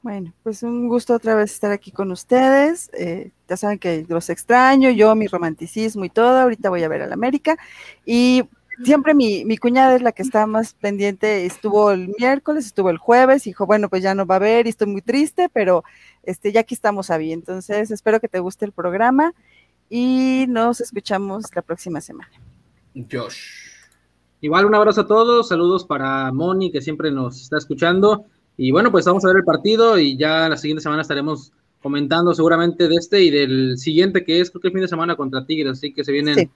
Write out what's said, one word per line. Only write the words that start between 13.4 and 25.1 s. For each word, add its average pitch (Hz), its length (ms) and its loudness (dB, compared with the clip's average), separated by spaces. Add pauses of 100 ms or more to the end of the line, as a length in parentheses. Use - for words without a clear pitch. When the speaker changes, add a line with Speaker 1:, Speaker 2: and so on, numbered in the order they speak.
Speaker 1:
y 190 40 -10
dijo, 196 140 -4
"Bueno, 208 240 2
pues 185 140 -2
ya 196 100 0
no 196 120 -2
va 190 100 2
a 185 40 2
haber", 226 260 2
y 226 60 -2
estoy 214 160 -2
muy 202 140 -6
triste, 302 520 0
pero, 185 320 2 (380)
este, 196 280 -6
ya 220 80 2
aquí 226 140 -4
estamos, 202 360 -4
Abby. 160 220 -4
Entonces, 190 600 -8
espero 220 280 0
que 220 80 -6
te 185 120 -4
guste 185 260 -6
el 202 80 -14
programa 233 600 0 (560)
y 262 600 0
nos 233 320 -2
escuchamos 202 640 -6 (100)
la 175 60 -4
próxima 170 400 -10
semana. - 300 -20 (800)
Speaker 2:
Josh. 123 300 -10 (1040)
Speaker 3:
Igual 170 240 2
un 214 100 4
abrazo 208 260 4
a - 60 -2
todos, 233 400 2